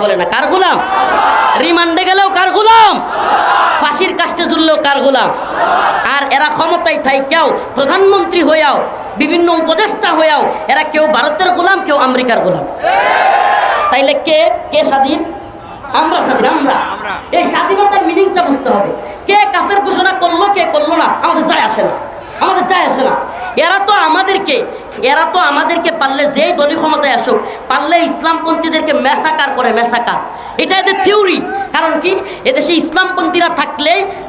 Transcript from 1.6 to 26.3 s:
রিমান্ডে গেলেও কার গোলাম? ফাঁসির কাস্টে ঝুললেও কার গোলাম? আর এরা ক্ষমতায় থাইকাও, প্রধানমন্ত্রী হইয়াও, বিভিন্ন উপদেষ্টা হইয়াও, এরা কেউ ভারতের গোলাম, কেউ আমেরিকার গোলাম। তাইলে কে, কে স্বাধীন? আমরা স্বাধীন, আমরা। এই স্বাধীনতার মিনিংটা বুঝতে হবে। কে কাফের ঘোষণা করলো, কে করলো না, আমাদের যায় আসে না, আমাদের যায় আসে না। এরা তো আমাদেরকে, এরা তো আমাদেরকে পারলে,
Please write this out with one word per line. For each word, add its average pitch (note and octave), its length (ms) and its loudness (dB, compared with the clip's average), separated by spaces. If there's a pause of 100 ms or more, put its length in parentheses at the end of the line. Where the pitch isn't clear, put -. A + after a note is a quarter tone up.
রিমান্ডে E4+ 460 2
গেলেও G4 280 2
কার F#4 200 2
গোলাম? A4 360 6 (840)
ফাঁসির D#4 400 0
কাস্টে E4+ 320 -2
ঝুললেও D#4 340 2
কার C#4+ 200 2
গোলাম? A#3+ 240 2 (840)
আর C#4 100 0 (120)
এরা D4 120 2 (100)
ক্ষমতায় E4 480 0
থাইকাও, C#4 420 2 (300)
প্রধানমন্ত্রী F4+ 720 2
হইয়াও, D4+ 280 2 (440)
বিভিন্ন E4+ 260 2 (140)
উপদেষ্টা F#4 560 0
হইয়াও, D#4 260 2 (280)
এরা D4+ 120 2 (100)
কেউ D#4 120 2 (100)
ভারতের D4+ 420 0
গোলাম, F#4 200 2 (100)
কেউ C#4+ 100 2 (100)
আমেরিকার B3 380 0
গোলাম। - 200 -2 (1300)
তাইলে C#4 220 2 (140)
কে, D#4 120 4 (320)
কে D4 80 2 (100)
স্বাধীন? C4+ 300 0 (800)
আমরা D#4 280 0
স্বাধীন, A#3 280 0
আমরা। C4+ 200 0 (640)
এই F4 140 2
স্বাধীনতার G4 580 2
মিনিংটা F4+ 380 2
বুঝতে C#4 280 -2
হবে। - 160 -2 (360)
কে G4+ 100 2 (160)
কাফের G4 320 0
ঘোষণা F#4+ 260 0 (100)
করলো, E4+ 240 2 (100)
কে F4 80 0 (100)
করলো D4+ 280 0
না, A#3 60 2 (160)
আমাদের E4 280 0
যায় - 180 0
আসে G#3 180 -2
না, - 60 -2 (500)
আমাদের F#4 280 0
যায় F4 180 2
আসে C4 180 0
না। - 60 0 (520)
এরা F#4 120 2 (100)
তো G#4 60 4 (140)
আমাদেরকে, F4 500 0 (540)
এরা D#4+ 220 2
তো F4+ 60 2 (120)
আমাদেরকে E4 400 0 (100)
পারলে, C4+ 220 0 (120)